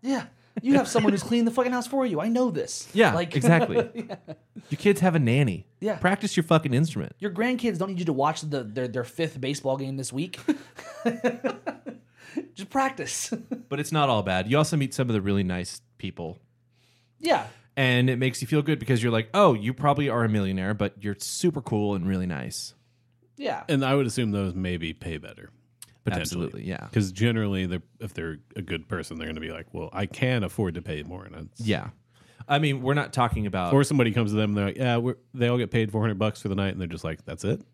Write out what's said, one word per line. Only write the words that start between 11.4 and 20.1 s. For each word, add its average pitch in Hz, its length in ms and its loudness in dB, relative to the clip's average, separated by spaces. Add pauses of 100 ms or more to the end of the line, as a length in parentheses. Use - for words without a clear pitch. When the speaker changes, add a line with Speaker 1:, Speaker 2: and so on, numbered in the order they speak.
Speaker 1:
Just 196 160 -14
practice. - 680 -2
<laughs> - 60 -10 (260)
Speaker 2:
But 139 100 -4
it's 151 140 -4
not 147 160 4
all 110 120 4
bad. 95 300 0
You 139 60 6
also 156 180 4
meet 139 180 0
some 131 160 0
of 113 40 2
the 104 80 2
really 98 220 2
nice 90 380 -4 (160)
people. 87 400 -10 (840)
Speaker 1:
Yeah. 320 280 0 (300)
Speaker 2:
And 127 320 4
it 127 100 0
makes 131 220 -2
you 120 80 -8
feel 151 120 2
good 147 180 0
because 120 220 2
you're 117 120 2
like, 113 200 0
"Oh, 190 200 8
you 110 200 0
probably 143 360 2
are 117 160 2